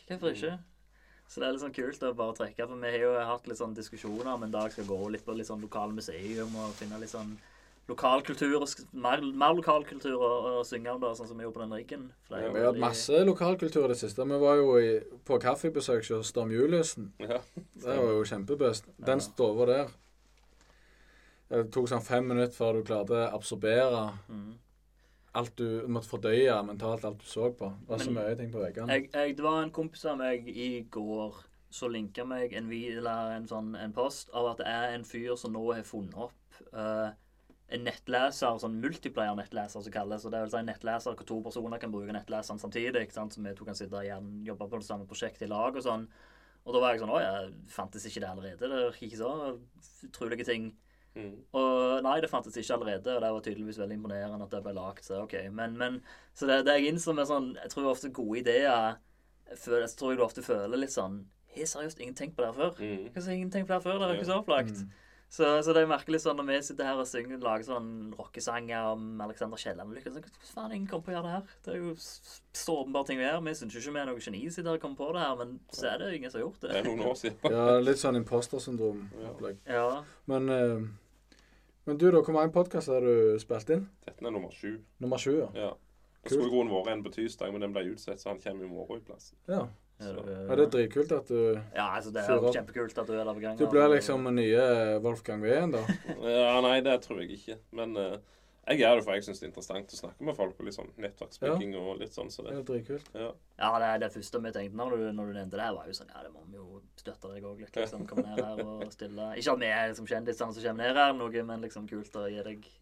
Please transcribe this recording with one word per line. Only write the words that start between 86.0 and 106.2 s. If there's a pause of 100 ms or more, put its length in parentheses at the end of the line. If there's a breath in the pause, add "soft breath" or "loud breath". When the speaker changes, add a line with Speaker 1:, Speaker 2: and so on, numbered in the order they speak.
Speaker 3:
Kult.
Speaker 2:
skulle
i
grunnen
vært
en
på
tirsdag,
men
den
ble
utsatt,
så
han
kommer
i
morgen
i
plassen.
Speaker 3:
Ja. (380)
Speaker 1:
Er
Speaker 2:
Så.
Speaker 1:
du
Speaker 3:
Ja,
det
er
dritkult
at
du (140)
Speaker 1:
Ja,
altså,
det
er
Speaker 3:
fyrer
Speaker 1:
jo
Speaker 3:
opp.
Speaker 1:
kjempekult
at
du
er
der
på
gang,
Speaker 3:
Du
blir
Speaker 1:
og
Speaker 3:
liksom
den
nye
Wolfgang
Ween,
da. (200)
Speaker 2:
<laughs>
Ja,
nei,
det
tror
jeg
ikke. (140)
Men,
eh, (500 soft breath)
jeg
gjør
det
for
jeg
synes
det
er
interessant
å
snakke
med
folk,
og
litt
sånn
nettverksbygging
Speaker 3:
Ja.
Speaker 2:
og
litt
sånn,
så
det
Speaker 3:
Det
er
dritkult.
Speaker 2:
Ja. (260)
Speaker 1:
Ja,
det,
det
første
vi
tenkte
når
du,
når
du
nevnte
det
her,
var
jo
sånn,
«Ja,